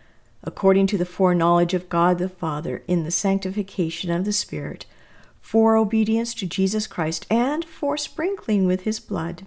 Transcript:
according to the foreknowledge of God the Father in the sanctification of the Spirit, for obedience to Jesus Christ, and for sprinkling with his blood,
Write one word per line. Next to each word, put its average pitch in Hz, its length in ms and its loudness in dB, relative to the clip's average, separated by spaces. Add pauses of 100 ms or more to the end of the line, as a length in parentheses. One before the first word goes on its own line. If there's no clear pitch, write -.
(440)
according 190 420 4
to 190 120 -2
the 180 80 -2
foreknowledge 175 680 2
of 180 140 -4
God 175 300 2
the 185 100 -2
Father 156 580 -6
in 175 180 0
the 156 60 -4
sanctification 190 1000 -2
of 175 140 -2
the 208 80 -2
Spirit, 151 540 -6 (540)
for 220 360 4
obedience 220 580 2
to - 120 -6
Jesus 196 400 0
Christ, - 440 -6
and 269 340 0
for 285 320 -4
sprinkling 285 680 -2
with 180 160 0
his 220 180 -4
blood, 170 460 -6